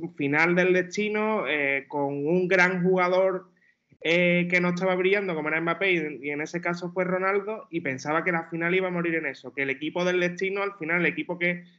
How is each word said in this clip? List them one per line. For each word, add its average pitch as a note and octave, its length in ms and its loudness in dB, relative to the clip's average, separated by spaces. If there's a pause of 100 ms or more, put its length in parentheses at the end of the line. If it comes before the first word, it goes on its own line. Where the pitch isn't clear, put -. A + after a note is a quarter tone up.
(160)
final D#3 400 2
del F3+ 160 4
destino, G#3 760 0
eh, C#3 400 0
con C#3+ 400 -4
un F3+ 220 2
gran F#3 340 4
jugador, F#3 680 2 (520)
eh, F3 500 4
que F3+ 100 4
no F3 100 2
estaba F#3 260 0
brillando, F#3 400 2
como D3+ 140 -4
era D#3+ 100 0
Mbappé, F3 320 0
y, D3+ 340 -4
y D3 40 -6
en D3 100 -6
ese D#3+ 200 -6
caso F3 300 -4
fue F3+ 140 -2
Ronaldo, G3 680 -2
y E3 100 -6
pensaba C#3+ 440 -2
que F3+ 80 0
la E3+ 180 -2
final E3+ 240 0
iba F#3 140 0
a - 20 -6
morir E3+ 240 -2
en D#3 120 -2
eso, C3 280 -10
que C#3 80 -4
el C3+ 80 -2
equipo D#3 340 -4
del F3+ 140 2
destino, F#3+ 460 -2
al G3 100 -6
final, E3 240 -2
el E3+ 80 2
equipo E3 320 -4
que, F3 240 -2 (160)